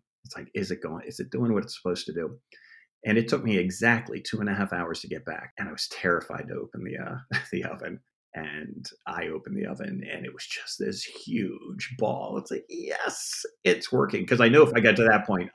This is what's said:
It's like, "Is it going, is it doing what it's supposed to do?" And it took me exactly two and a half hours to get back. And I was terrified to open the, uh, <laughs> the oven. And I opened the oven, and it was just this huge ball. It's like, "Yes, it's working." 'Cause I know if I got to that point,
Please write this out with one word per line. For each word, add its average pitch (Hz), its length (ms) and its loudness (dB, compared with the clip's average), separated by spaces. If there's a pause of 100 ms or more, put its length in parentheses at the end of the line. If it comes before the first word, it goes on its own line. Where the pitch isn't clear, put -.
(260)
It's - 100 -16
like, - 180 -12
"Is 98 160 -4
it 92 140 -6
going, 80 240 -8
is - 120 -8
it - 120 -8
doing 120 220 2
what 101 100 2
it's - 140 -12
supposed 90 300 -4
to 76 60 -6
do?" 80 240 -6 (680)
And 110 120 4
it 113 120 4
took - 140 2
me 107 140 4
exactly 110 640 2
two - 220 -4
and 104 80 0
a 98 40 0
half 98 200 0
hours 85 260 -4
to - 80 -12
get 80 160 -6
back. - 340 -10
And - 120 -6
I - 20 -10
was - 160 -6
terrified - 640 0
to - 60 -6
open - 280 -8
the, 82 140 -8
uh, - 480 -6
<laughs> - 60 -18
the 95 120 -2
oven. - 380 -8 (340)
And 76 500 -10 (220)
I 85 200 -4
opened - 300 -6
the - 80 -2
oven, - 460 -6
and 80 140 -8
it - 80 -10
was - 120 -14
just - 320 -10
this 98 260 -4
huge - 920 -6
ball. - 400 -2
It's - 140 -8
like, - 180 -6
"Yes, - 760 -6 (200)
it's - 280 2
working." 104 360 2
'Cause 123 140 4
I 117 80 10
know 143 140 12
if 120 120 8
I 117 60 6
got 107 160 8
to 117 80 8
that 107 200 6
point, 92 280 0